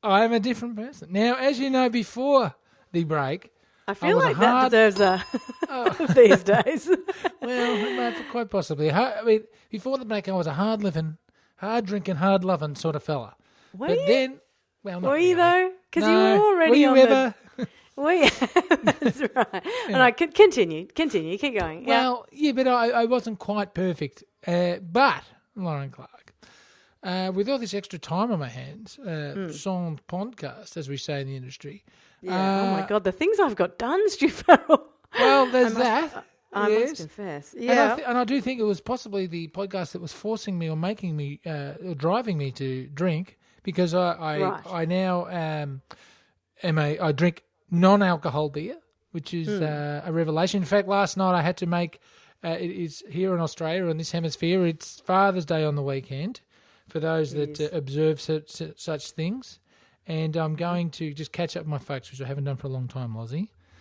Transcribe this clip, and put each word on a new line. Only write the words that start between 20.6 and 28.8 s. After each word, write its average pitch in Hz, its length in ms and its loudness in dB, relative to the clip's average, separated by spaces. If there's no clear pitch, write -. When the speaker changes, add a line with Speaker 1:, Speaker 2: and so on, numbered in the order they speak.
Speaker 2:
continue, 196 500 -2
keep 247 220 -2
going. 170 280 -6
Yeah. 233 160 4
Speaker 1:
Well, 247 280 -2
yeah, 294 220 0
but 254 140 0
I, 240 240 2
I 233 140 2
wasn't 233 340 -2
quite 202 340 -4
perfect. 175 500 -4
Uh, 175 320 0
but, 202 460 0
Lauren 151 340 -6
Clark, - 440 -20
uh, 185 300 -4
with 202 160 -2
all 269 80 0
this 226 160 -6
extra 196 240 -8
time 190 340 -2
on 185 80 -2
my 139 100 -6
hands, 139 520 -16